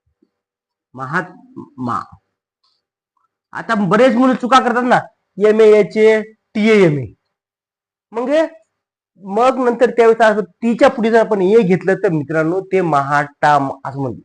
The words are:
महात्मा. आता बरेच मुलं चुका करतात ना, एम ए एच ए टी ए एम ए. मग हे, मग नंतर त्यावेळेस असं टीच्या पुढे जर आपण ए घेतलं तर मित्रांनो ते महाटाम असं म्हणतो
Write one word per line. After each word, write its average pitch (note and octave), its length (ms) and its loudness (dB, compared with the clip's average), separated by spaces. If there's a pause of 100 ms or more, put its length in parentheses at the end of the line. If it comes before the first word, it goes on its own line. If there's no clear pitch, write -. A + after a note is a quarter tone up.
(960)
महात्मा. C3 1040 -10 (1500)
आता - 220 -6
बरेच G#3+ 400 2
मुलं B3+ 200 2
चुका B3 260 2
करतात A#3+ 240 -2
ना, G#3 160 2 (480)
एम G#3+ 120 2
ए A3 40 6
एच G#3+ 320 4
ए A3 260 2 (320)
टी G#3+ 160 0
ए G#3 140 4
एम D3 140 0
ए. B2 80 -10 (1040)
मग B3 160 -6
हे, D#4 140 0 (800)
मग A#3 420 0
नंतर A#3+ 260 0
त्यावेळेस A3+ 300 2
असं G#3+ 200 2
टीच्या A#3 500 -2
पुढे A3+ 200 -4
जर A3+ 100 4
आपण G#3 220 -2
ए G#3+ 200 4
घेतलं F3+ 320 0
तर F#3+ 140 -4
मित्रांनो D#3+ 520 -4
ते F#3 200 -4
महाटाम C#3+ 880 -2 (140)
असं C#3 160 -12
म्हणतो B2+ 240 -10